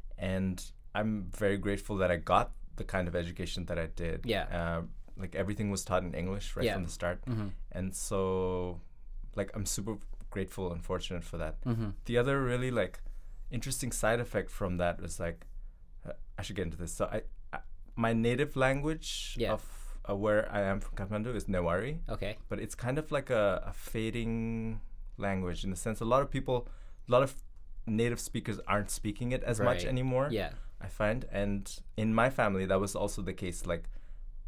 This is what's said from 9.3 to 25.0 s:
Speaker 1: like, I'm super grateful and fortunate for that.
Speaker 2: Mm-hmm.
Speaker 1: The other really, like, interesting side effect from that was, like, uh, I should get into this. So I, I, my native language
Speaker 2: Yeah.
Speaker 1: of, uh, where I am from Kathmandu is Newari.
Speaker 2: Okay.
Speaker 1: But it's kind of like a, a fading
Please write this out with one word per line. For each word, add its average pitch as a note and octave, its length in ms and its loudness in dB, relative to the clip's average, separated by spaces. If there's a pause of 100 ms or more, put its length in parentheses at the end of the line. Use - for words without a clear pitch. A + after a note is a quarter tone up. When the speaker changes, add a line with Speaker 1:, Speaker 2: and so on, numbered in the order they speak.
Speaker 1:
like, G2+ 160 -2
I'm G2+ 120 -2
super G#2+ 280 -2 (360)
grateful F#2+ 420 -2
and E2+ 80 -4 (120)
fortunate E2 380 -2
for - 140 -6
that. D#2 100 -4 (160)
Speaker 2:
Mm-hmm. A2 200 0 (160)
Speaker 1:
The A#2+ 100 2
other C3 260 4
really, B2 280 2 (120)
like, F2+ 120 0 (560)
interesting B2+ 420 -2
side A2+ 340 4
effect G2 220 0 (100)
from F2+ 200 0
that F2 240 4
was, F2 180 -6
like, E2+ 200 -2 (680)
uh, - 60 -8 (260)
I - 60 -4
should F#2+ 120 -4
get F2+ 120 0
into D#2+ 100 -6
this. E2+ 200 -4
So G#2 60 4 (120)
I, - 20 2 (380)
I, - 20 -4 (480)
my A2+ 80 4
native A#2+ 420 4
language C#3+ 880 0
Speaker 2:
Yeah. G2+ 80 2
Speaker 1:
of, - 100 0 (460)
uh, G2+ 80 2
where G#2 340 4
I G#2 120 2
am G2 180 2
from - 160 -4
Kathmandu G#2+ 440 0
is - 40 -2
Newari. F#2 500 2 (140)
Speaker 2:
Okay. G#2 300 -2 (100)
Speaker 1:
But G2+ 160 -2
it's G#2 100 -6 (120)
kind B2+ 160 2
of D3+ 140 -4
like - 120 -2
a, A2 180 6 (260)
a - 20 -
fading A2+ 1040 0 (380)